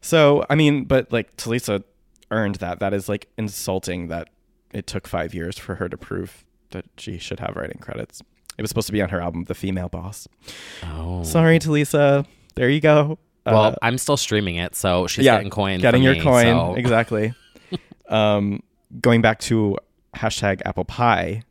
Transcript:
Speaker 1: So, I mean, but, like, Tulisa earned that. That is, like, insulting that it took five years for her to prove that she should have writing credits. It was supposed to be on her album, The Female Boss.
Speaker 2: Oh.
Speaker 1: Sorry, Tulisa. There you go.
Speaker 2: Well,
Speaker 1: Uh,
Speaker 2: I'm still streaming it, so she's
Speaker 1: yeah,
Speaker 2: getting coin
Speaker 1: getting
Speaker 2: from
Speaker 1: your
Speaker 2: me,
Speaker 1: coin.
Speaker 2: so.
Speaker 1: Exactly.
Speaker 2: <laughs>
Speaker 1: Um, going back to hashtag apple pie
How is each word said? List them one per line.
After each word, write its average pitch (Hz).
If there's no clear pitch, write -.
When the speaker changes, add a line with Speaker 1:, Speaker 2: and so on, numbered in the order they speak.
Speaker 1:
So, 147
I 143
mean, 147
but, 131
like, 117
Tulisa 113
earned 104
that. 90
That 101
is, 98
like, 104
insulting 95
that 82
it 104
took -
five 85
years 85
for -
her 90
to -
prove -
that 92
she 98
should -
have -
writing -
credits. -
It -
was 110
supposed -
to 107
be 104
on 92
her 95
album, 87
The -
Female 92
Boss. 87
Speaker 2:
Oh. 82
Speaker 1:
Sorry, 165
Tulisa. 147
There 127
you 147
go. 151
Speaker 2:
Well, 110
Speaker 1:
Uh, 113
Speaker 2:
I'm 120
still 143
streaming 101
it, 87
so 90
she's 127
Speaker 1:
yeah, 123
Speaker 2:
getting 101
coin 98
Speaker 1:
getting 123
Speaker 2:
from 131
Speaker 1:
your 135
Speaker 2:
me, -
Speaker 1:
coin. 123
Speaker 2:
so. 85
Speaker 1:
Exactly. 117
Speaker 2:
<laughs> -
Speaker 1:
Um, 104
going 117
back 110
to 107
hashtag 101
apple 92
pie 104